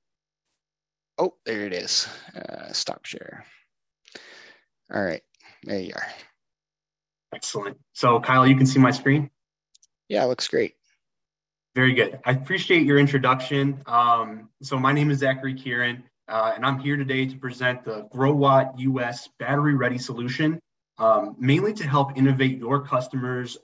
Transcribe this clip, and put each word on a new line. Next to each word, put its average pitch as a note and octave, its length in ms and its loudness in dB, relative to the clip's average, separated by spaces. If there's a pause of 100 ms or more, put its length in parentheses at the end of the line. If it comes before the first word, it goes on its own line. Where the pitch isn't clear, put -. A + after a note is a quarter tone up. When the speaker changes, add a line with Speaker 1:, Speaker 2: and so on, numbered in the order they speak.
(1200)
Speaker 1:
Oh, F3+ 160 -2 (100)
there G#2 220 -6
it F#2+ 60 -8
is. - 340 -4 (300)
Uh, - 360 -16
stop - 320 -8
share. - 400 -16 (1500)
All G2+ 80 -2
right, F2 200 -4 (420)
there G2+ 160 -8
you F#2 160 -10
are. - 100 -10 (1300)
Speaker 2:
Excellent. - 440 -10 (160)
So A#2+ 260 2
Kyle, C3 260 4
you C3+ 100 8
can C3+ 100 6
see C3+ 120 2
my B2+ 140 6
screen? C#3 360 0 (800)
Speaker 1:
Yeah, G#2 140 0
it B2+ 60 2
looks B2+ 180 -4
great. B2 300 -2 (1000)
Speaker 2:
Very B2+ 200 4
good. A2 320 0
I B2+ 60 2
appreciate F3 500 0
your C#3+ 160 6
introduction. C#3 880 2
Um, A#2 640 0 (100)
so C3+ 180 -6
my C3 140 2
name D3 180 2
is C#3 100 0
Zachary C3 340 -2
Kieran, B2 500 -4 (240)
uh, A2 260 0
and A#2 120 -4
I'm C3+ 120 0
here C#3+ 200 -2
today C3 260 -2
to C3 140 -6
present B2 440 -4
the G#2+ 300 -10
Grow C3+ 220 2
Watt C#3 440 4
U C3 220 0
S B2 380 -8
Battery C#3+ 360 0
Ready B2 220 0
Solution, B2+ 640 -4 (380)
um, G#2+ 400 2
mainly E3 340 2
to G3+ 160 -8
help C3+ 300 0
innovate C3 400 2
your C3+ 260 -2
customers', B2 800 -6